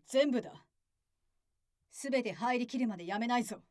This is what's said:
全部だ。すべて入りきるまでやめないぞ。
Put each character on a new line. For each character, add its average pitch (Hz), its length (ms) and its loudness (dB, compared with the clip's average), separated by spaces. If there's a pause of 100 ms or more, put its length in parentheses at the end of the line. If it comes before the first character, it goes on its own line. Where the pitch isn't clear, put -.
全 277 240 4
部 247 100 2
だ。 - 260 -10 (1200)
す - 200 -8
べ 254 120 2
て 208 100 -4
入 247 260 0
り 240 80 -2
き 262 120 -4
る 247 100 2
ま 196 80 -4
で 175 100 -10
や 202 120 -2
め 226 80 -2
な 247 120 2
い 233 60 0
ぞ。 - 260 -10